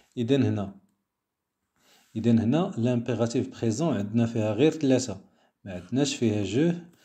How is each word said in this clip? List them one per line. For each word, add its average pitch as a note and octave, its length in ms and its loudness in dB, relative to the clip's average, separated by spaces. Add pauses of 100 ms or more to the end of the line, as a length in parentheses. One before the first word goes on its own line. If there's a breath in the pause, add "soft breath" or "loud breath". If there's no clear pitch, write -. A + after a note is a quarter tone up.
(180 soft breath)
إذن B2 260 2
هنا G#2 380 -2 (1300 soft breath)
إذن A2+ 240 4
هنا D3+ 380 0
لامبيراتيف A#2+ 800 -2
بريزون A#2+ 380 0
عندنا G#2+ 280 0
فيها G#2+ 280 -2
غير D3 180 4
ثلاثة، B2+ 500 0 (440 soft breath)
ما G2 80 -12
عندناش A#2+ 420 -2
فيها G#2+ 280 0
جو، C3+ 300 2 (320 soft breath)